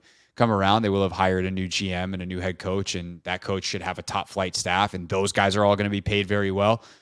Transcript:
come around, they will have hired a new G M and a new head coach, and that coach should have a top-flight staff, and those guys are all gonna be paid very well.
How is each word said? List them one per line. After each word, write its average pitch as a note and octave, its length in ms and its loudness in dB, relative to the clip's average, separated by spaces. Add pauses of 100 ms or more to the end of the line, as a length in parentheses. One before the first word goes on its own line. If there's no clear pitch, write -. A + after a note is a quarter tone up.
(360)
come A#2 160 4
around, G2+ 300 4
they G#2+ 80 2
will G2 140 2
have F2+ 100 0
hired F#2 320 2
a F#2+ 60 -2
new F#2+ 160 -4
G F#2 260 -4
M F#2 220 -4
and F2+ 60 -8
a F2+ 40 -8
new F2+ 140 -6
head F2+ 180 -4
coach, G2 380 -4
and F2 280 -10
that F2+ 180 -4
coach F#2+ 220 -4
should F2+ 200 -6
have F2+ 160 -6
a G2+ 40 -10
top-flight F#2+ 520 -4
staff, F#2+ 400 0
and F2 120 -8
those G2 240 0
guys G2 240 4
are G#2 80 4
all G2+ 120 6
gonna G2+ 140 0
be G2+ 120 -2
paid G2+ 260 0
very G2+ 240 0
well. G2+ 320 2 (180)